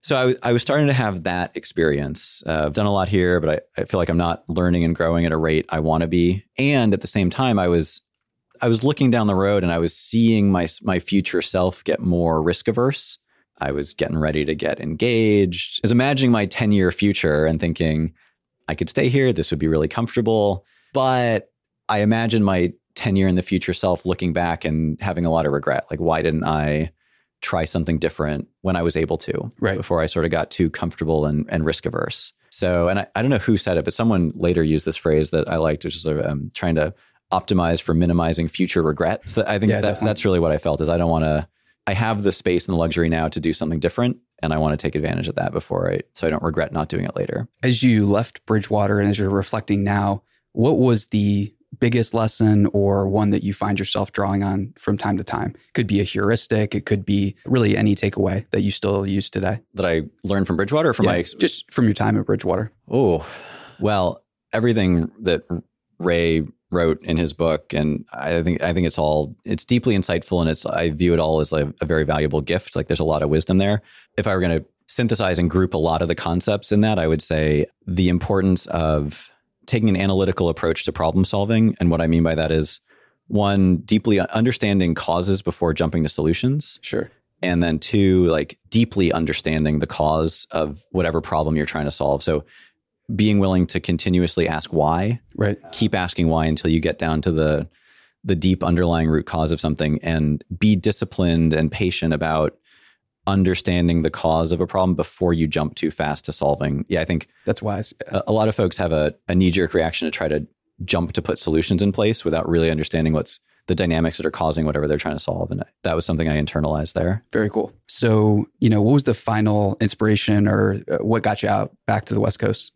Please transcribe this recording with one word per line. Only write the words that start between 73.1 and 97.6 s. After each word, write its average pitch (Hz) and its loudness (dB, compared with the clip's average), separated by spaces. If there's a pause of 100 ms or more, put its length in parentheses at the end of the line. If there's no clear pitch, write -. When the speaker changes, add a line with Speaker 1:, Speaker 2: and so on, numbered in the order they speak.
Speaker 1:
of 76 0
wisdom 80 2
there. 101 0 (360)
If 104 -2
I 101 0
were 92 0
gonna 85 0 (220)
synthesize 107 0
and 87 2
group 90 0
a - 0
lot 80 0
of 87 0
the 82 0
concepts 92 -2
in 104 4
that, 107 2
I 80 0
would 80 2
say 76 0 (180)
the 90 0
importance 92 0
of 78 -2 (360)
taking 113 2
an 95 4
analytical 95 0
approach 82 -2
to 82 -2
problem 80 0
solving. 107 2
And 87 2
what 82 2
I 82 2
mean 82 4
by 82 2
that 78 0
is, 80 0 (480)
one, 98 2
deeply 104 2
understanding 101 0
causes 90 0
before 85 -2
jumping 80 0
to 73 -2
solutions. 123 -2
Speaker 2:
Sure. - -6 (320)
Speaker 1:
And 87 0
then 80 0
two, 95 4
like, 78 0 (140)
deeply 98 2
understanding 78 0
the 76 -2
cause 78 0
of 78 -4
whatever 82 0
problem 78 -2
you're 76 0
trying 76 -4
to 73 -4
solve. 71 -2
So 76 0 (720)
being 104 2
willing 92 2
to 92 -4
continuously 87 0
ask 78 -4
why. 85 0 (140)
Speaker 2:
Right. 101 -2 (140)
Speaker 1:
Keep 107 0
asking 90 0
why 80 2
until 78 0
you 82 2
get 78 -2
down 80 -2
to 90 0
the, 76 0 (560)